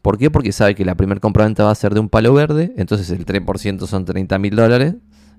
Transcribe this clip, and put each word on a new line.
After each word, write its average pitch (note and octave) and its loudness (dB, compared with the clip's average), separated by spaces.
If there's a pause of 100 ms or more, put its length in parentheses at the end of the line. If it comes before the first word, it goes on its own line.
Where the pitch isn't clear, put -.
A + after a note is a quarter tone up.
¿Por G#2 0
qué? C3 2
Porque C#3 0
sabe G#2 2
que G2 -4
la F#2 0
primer F#2+ -2
compraventa G#2+ 2
va G#2 4
a G#2+ 2
ser G2+ -2
de G#2+ 2
un G#2+ -4
palo A2+ 4
verde, D3+ 0
entonces F#2+ -4
el F2 -6
tres F#2+ -2
por F#2+ -6
ciento G2 -6
son F#2+ -4
treinta F2+ -4
mil G2 -2
dólares, A#2+ 2 (440)